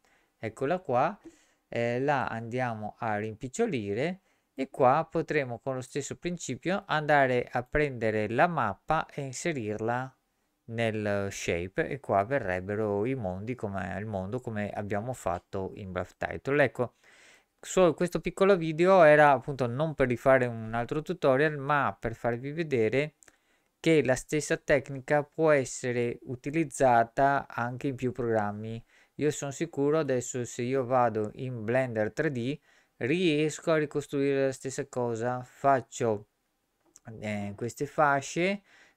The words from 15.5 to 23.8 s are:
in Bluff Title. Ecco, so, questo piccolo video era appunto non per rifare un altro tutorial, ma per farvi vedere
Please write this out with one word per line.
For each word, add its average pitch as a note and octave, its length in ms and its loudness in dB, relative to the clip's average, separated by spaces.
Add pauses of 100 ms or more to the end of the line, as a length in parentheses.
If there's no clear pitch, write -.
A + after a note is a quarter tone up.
in G2+ 180 -12
Bluff F2+ 240 -8
Title. - 480 -2
Ecco, B2 300 -4 (640)
so, F3+ 360 2
questo F3 260 -4
piccolo G3 360 4
video E3+ 460 6
era D3+ 300 10
appunto C3 340 0
non C#3+ 280 -2
per C3 140 2
rifare B2 380 4
un A2+ 260 -8
altro A#2+ 300 -4
tutorial, D3+ 560 2
ma C3+ 400 0
per A2+ 160 -6
farvi B2 380 -4
vedere C#3+ 600 0 (680)